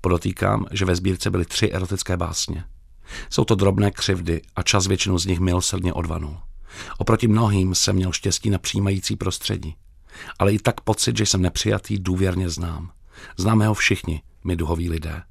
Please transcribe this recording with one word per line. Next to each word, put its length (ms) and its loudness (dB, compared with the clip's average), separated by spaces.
Podotýkám, 680 0
že 140 -2
ve 100 4
sbírce 360 -2
byly 140 0
tři 260 0
erotické 460 -2
básně. 460 -4
Jsou 160 2
to 100 4
drobné 360 4
křivdy 500 -2
a 60 -4
čas 260 2
většinu 300 2
z 80 0
nich 140 0
milosrdně 540 2
odvanul. 440 -4
Oproti 300 4
mnohým 480 4
jsem 200 2
měl 160 0
štěstí 380 -2
na 80 2
přijímající 580 0
prostředí. 600 -4
Ale 140 4
i 60 2
tak 220 -2
pocit, 360 0
že 80 2
jsem 160 2
nepřijatý, 580 0
důvěrně 500 0
znám. 420 -6
Známe 300 4
ho 60 4
všichni, 480 0
my 120 0
duhoví 340 -2
lidé. 420 -6